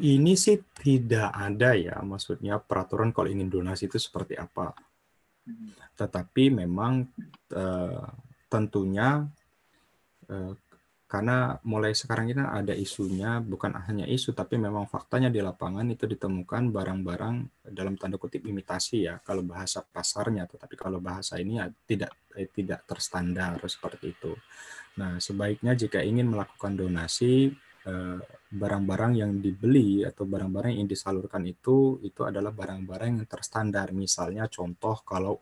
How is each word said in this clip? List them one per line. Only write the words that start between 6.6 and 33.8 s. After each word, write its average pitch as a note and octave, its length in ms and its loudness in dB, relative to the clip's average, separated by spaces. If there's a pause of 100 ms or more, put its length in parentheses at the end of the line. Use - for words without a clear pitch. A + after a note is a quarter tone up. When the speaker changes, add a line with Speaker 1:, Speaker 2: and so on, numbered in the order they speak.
Speaker 1:
eh, F#2 560 -4 (480)
tentunya, G#2+ 720 2 (1040)
eh, F#2+ 240 -8 (560)
karena B2 560 2
mulai G#2+ 320 0
sekarang A2+ 320 0
ini C#3 160 0
ada G2+ 320 -2
isunya, G2+ 640 -2
bukan G2 320 -4 (160)
hanya G#2 160 -2
isu, - 320 -2
tapi - 240 -2
memang G#2 240 -2
faktanya B2 480 0
di A2 80 0
lapangan F#2+ 480 -4
itu A2+ 160 -2
ditemukan G2+ 640 -2
barang-barang F#2+ 1040 -4
dalam F#2+ 240 -4
tanda F#2+ 240 -6
kutip - 240 -8
imitasi F#2+ 640 -2
ya, F2 160 -8
kalau F#2 160 -4
bahasa F2+ 400 -6
pasarnya, G#2 640 -4
tetapi - 320 -16
kalau F#2+ 240 -6
bahasa F2+ 400 -6
ini G#2+ 160 -4
ya G2 80 -4 (240)
tidak, G2+ 240 -2 (240)
eh, G2 160 -6
tidak F2+ 320 -4
terstandar F2+ 800 -4
seperti - 480 -8
itu. - 240 -8 (600)
Nah, F2+ 240 -4
sebaiknya G#2 560 2
jika G#2 240 0
ingin A#2 240 4
melakukan G2+ 480 -2
donasi, G2 800 4 (320)
eh, F2+ 340 -6 (300)
barang-barang G2+ 640 2
yang G#2 240 2
dibeli G2+ 640 6
atau A2 240 -4
barang-barang G2 480 -2
yang G#2 160 0
disalurkan F#2+ 560 -4
itu, C3 560 2
itu G#2 240 -6
adalah G2+ 240 -2
barang-barang G2 720 -4
yang A2 80 -8
terstandar. G2+ 640 -2